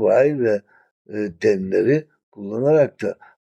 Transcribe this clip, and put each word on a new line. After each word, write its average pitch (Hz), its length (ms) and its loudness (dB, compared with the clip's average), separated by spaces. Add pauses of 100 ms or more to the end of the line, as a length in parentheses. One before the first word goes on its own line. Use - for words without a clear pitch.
weil 131 380 2
ve, 107 220 0 (460)
e, 104 320 -6
then'leri 98 680 0 (240)
kullanarak 127 720 -2
da 98 160 -6 (240)